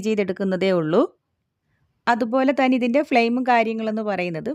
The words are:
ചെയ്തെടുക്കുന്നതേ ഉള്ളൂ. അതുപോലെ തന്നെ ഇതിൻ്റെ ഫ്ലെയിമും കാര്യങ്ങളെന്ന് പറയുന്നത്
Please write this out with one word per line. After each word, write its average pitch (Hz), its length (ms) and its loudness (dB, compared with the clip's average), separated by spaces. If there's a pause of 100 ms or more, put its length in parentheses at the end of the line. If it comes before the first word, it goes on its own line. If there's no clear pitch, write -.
ചെയ്തെടുക്കുന്നതേ 190 640 0 (100)
ഉള്ളൂ. 160 200 2 (1080)
അതുപോലെ 254 520 0
തന്നെ 262 220 2
ഇതിൻ്റെ 240 280 0
ഫ്ലെയിമും 240 400 2
കാര്യങ്ങളെന്ന് 220 600 0
പറയുന്നത് 180 440 -4